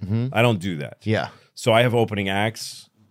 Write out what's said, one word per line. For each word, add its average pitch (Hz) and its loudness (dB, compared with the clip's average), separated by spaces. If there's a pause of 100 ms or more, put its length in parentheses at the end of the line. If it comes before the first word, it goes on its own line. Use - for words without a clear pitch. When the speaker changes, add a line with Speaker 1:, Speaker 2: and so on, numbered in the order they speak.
Speaker 1:
Mm-hmm. 113 -2
Speaker 2:
I 110 2
don't 117 4
do 87 -4
that. 69 -10
Speaker 1:
Yeah. 101 -2 (240)
Speaker 2:
So - 0
I 113 6
have 120 0
opening 104 0
acts, 104 -4 (220)